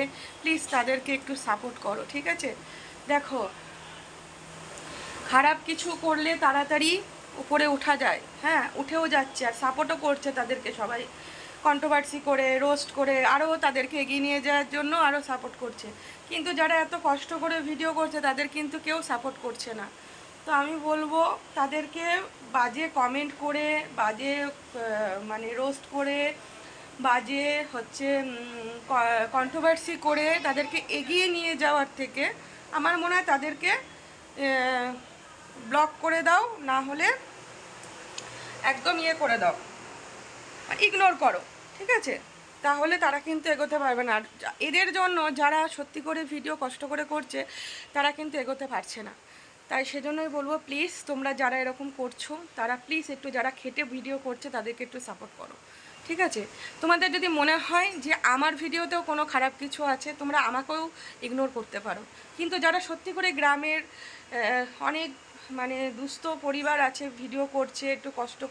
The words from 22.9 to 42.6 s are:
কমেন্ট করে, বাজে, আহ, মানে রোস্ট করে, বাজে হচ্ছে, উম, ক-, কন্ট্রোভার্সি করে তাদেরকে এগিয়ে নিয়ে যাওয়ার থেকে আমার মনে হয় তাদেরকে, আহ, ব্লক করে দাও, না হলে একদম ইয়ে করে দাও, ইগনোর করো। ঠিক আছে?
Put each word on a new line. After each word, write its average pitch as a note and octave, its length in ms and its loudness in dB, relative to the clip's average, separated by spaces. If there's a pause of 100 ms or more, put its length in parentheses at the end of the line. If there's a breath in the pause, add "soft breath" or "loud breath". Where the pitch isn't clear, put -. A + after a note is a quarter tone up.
কমেন্ট C#4 320 2 (120)
করে, D4 240 0 (340)
বাজে, A3 320 0 (100)
আহ, C#4+ 80 -4 (800)
মানে A3 180 -6 (120)
রোস্ট C#4 240 -2 (120)
করে, C#4 240 0 (880 loud breath)
বাজে B3+ 380 2 (280)
হচ্ছে, C4 340 -6 (140)
উম, A#3+ 480 -8 (200)
ক-, A#3 360 4 (100)
কন্ট্রোভার্সি D#4+ 600 2 (120)
করে D4+ 200 4 (200)
তাদেরকে C#4+ 300 0 (220)
এগিয়ে F4 360 4
নিয়ে E4 180 0 (100)
যাওয়ার C#4+ 260 4 (100)
থেকে C4 240 -2 (540 loud breath)
আমার D#4+ 240 4
মনে F4 140 2
হয় F4+ 180 2
তাদেরকে, D4+ 400 2
আহ, C4 1160 0 (800)
ব্লক D4+ 220 4 (120)
করে E4 240 4
দাও, F4+ 160 8 (260)
না C4 80 4 (100)
হলে D4+ 200 0 (1600 loud breath)
একদম E4+ 320 0
ইয়ে D#4+ 180 2
করে A#3 220 4
দাও, E3+ 120 4 (1300)
ইগনোর F#4+ 380 6
করো। G3+ 180 4 (360)
ঠিক G4 120 -2 (100)
আছে? A#3 160 -2 (500)